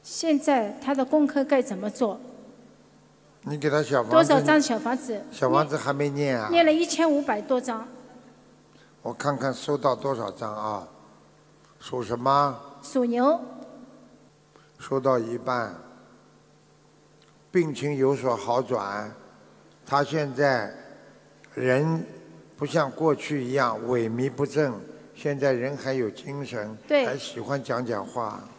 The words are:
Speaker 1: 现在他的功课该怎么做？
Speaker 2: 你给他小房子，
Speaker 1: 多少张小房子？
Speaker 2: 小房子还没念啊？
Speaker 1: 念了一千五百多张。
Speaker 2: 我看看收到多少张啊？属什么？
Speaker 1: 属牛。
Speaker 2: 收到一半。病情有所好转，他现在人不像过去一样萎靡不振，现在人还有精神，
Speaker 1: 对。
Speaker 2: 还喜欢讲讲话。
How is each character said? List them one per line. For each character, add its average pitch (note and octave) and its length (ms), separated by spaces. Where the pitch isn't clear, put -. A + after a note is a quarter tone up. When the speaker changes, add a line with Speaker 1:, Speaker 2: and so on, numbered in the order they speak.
Speaker 1:
现 D#4 380
在 A#3+ 440
他 C#4 120
的 C4 100
功 D4 220
课 C#4+ 160
该 C4+ 180
怎 A#3 160
么 G3+ 120
做？ G#3 300
Speaker 2:
你 D3 140
给 D3 120
他 D3 140
小 C3 180
房 A#2 40
子， G#2+ 60
Speaker 1:
多 D#4+ 120
少 C#4 180
张 D#4 180
小 B3 200
房 A#3+ 180
子？ A3+ 240
Speaker 2:
小 - 180
房 C#3+ 180
子 C#3+ 100
还 C#3+ 160
没 C#3+ 160
念 C#3 300
啊？ G#2+ 100
Speaker 1:
念 E4+ 160
了 D#4 80
一 E4 120
千 E4 240
五 D4 120
百 A#3 180
多 B3 220
张。 A#3 260
Speaker 2:
我 A#2+ 120
看 C#3 240
看 B2+ 160
收 D3 240
到 C3+ 180
多 C3+ 200
少 A2 160
张 G#2+ 220
啊？ G#2+ 340
属 B2+ 240
什 A2+ 140
么？ C3+ 420
Speaker 1:
属 B3 240
牛。 B3 340
Speaker 2:
收 C3+ 200
到 B2+ 200
一 A2+ 180
半。 A#2+ 380
病 D#3+ 220
情 C#3+ 220
有 C3+ 200
所 B2 200
好 A2+ 260
转， G#2+ 500
他 C#3+ 180
现 C#3+ 300
在 B2 380
人 C#3 520
不 - 80
像 D3 260
过 D#3 220
去 C#3 300
一 B2 100
样 B2 340
萎 A#2+ 220
靡 B2 200
不 C3+ 160
振， C#3+ 260
现 C#3+ 220
在 C3+ 140
人 C3 240
还 C3+ 180
有 B2 160
精 C#3+ 360
神， A2 320
Speaker 1:
对。 C#4+ 180
Speaker 2:
还 C3 120
喜 - 220
欢 C3 240
讲 B2 200
讲 G#2+ 220
话。 G#2 360